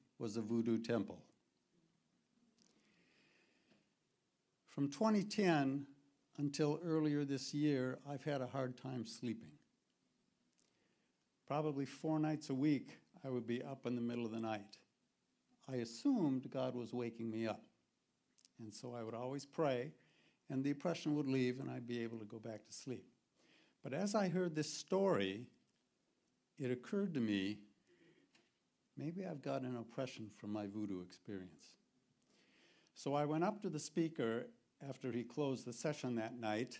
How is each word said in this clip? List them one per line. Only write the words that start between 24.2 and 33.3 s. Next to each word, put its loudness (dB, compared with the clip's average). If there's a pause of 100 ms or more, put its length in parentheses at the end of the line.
heard 0
this 0
story, 2 (1120)
it 0
occurred 0
to 2
me, 4 (1400)
maybe -6
I've -6
got -2
an -4
oppression -6
from -6
my -2
voodoo -4
experience. -12 (1200)
So 0
I 4
went 2